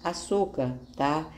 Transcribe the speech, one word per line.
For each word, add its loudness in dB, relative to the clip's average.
açúcar, 0
tá? 2